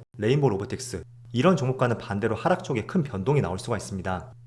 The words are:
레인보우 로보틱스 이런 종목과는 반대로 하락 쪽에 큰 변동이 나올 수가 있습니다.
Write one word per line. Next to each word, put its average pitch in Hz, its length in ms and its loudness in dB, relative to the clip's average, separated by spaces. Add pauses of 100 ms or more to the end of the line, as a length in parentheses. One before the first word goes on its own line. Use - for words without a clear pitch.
(180)
레인보우 131 320 4
로보틱스 95 540 -6 (280)
이런 160 240 4
종목과는 127 420 0
반대로 104 380 -2
하락 180 260 2
쪽에 143 240 -2
큰 185 160 0
변동이 131 380 0
나올 92 180 -2
수가 117 180 -4
있습니다. 92 560 -4 (140)